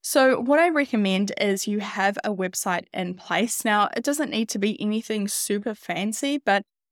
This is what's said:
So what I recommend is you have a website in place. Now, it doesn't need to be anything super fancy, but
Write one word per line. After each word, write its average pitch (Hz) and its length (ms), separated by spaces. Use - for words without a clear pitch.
So 262 380
what 269 180
I 349 120
recommend 208 680
is 196 300
you 208 120
have 202 440
a 208 100
website 185 500
in 180 200
place. - 500
Now, 208 300
it 233 80
doesn't 285 280
need 220 200
to 214 80
be 208 220
anything 214 480
super 208 460
fancy, 226 640
but 196 240